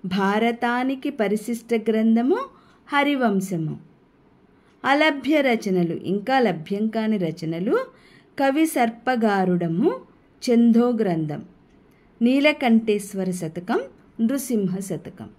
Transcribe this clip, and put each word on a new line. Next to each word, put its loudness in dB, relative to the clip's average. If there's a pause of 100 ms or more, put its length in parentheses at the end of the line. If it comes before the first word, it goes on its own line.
భారతానికి -2
పరిశిష్ట -2 (140)
గ్రంథము 2 (500)
హరివంశము. 0 (1080)
అలభ్య 2
రచనలు, 0
ఇంకా -2
లభ్యం -2
కాని -2
రచనలు -4 (640)
కవి 2
సర్పగారుడము, 0 (520)
చందో 4
గ్రంథం, -2 (760)
నీలకంఠేశ్వర 2
శతకం, -4 (400)
నృసింహ -2
శతకం. -12 (100)